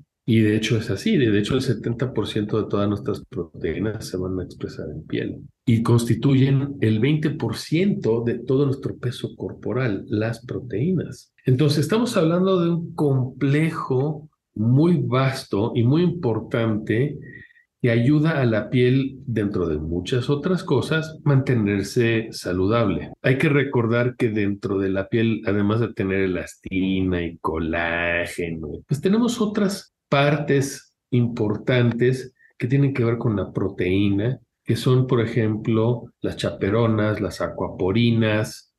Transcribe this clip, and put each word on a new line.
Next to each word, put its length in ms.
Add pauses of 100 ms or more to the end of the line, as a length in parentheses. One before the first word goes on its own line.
(260)
Y 140
de 160
hecho 220
es 120
así, 280
de, 120
de 80
hecho 160
el 60
setenta 540
por 120
ciento 360
de 60
todas 200
nuestras 380
proteínas 800
se 80
van 240
a 40
expresar 460
en 160
piel 300 (300)
y 160
constituyen 1000
el 180
veinte 320
por 260
ciento 680
de 140
todo 260
nuestro 320
peso 400
corporal, 720
las 360
proteínas. 920 (100)
Entonces 360
estamos 360
hablando 460
de 80
un 240
complejo 1400 (240)
muy 480
vasto 720
y 80
muy 200
importante 1160 (640)
que 80
ayuda 500
a 60
la 240
piel, 560
dentro 420
de 80
muchas 540
otras 340
cosas, 580
mantenerse 1080
saludable. 800 (100)
Hay 160
que 140
recordar 640
que 140
dentro 480
de 100
la 200
piel, 360
además 360
de 120
tener 280
elastina 1040
y 200
colágeno, 1300 (200)
pues 140
tenemos 360
otras 560 (140)
partes 880 (160)
importantes 1200 (240)
que 120
tienen 260
que 100
ver 140
con 180
la 160
proteína, 880 (260)
que 120
son, 300
por 140
ejemplo, 840 (180)
las 140
chaperonas, 840
las 200
acuaporinas, 1400